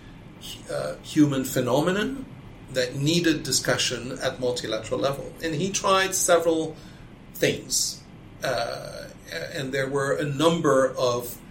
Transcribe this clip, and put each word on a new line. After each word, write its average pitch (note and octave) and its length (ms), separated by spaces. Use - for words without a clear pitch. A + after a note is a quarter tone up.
uh, C2+ 320
human C#3 400
phenomenon D#3 840
that B2+ 240
needed D#3+ 480
discussion B2 800
at B2+ 160
multilateral A2+ 600
level. C#3 320
And D#3+ 100
he E3+ 160
tried F#3+ 460
several E3 600
things. - 640
Uh, - 680
and C3+ 180
there C3+ 160
were C#3 260
a D3+ 120
number C#3 720
of, B2 400